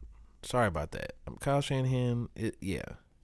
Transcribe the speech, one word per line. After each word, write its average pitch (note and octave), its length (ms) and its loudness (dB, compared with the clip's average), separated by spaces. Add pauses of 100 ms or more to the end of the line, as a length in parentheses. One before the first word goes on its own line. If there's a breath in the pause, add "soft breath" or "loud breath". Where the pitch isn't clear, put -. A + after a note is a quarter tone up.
(420 soft breath)
Sorry B2 240 4
about D#2 260 0
that. - 200 -6 (160)
Um, - 100 -10
Kyle C#3+ 220 4
Shanahan, B2+ 760 2
it, - 280 -2
yeah. F2+ 220 -2 (400)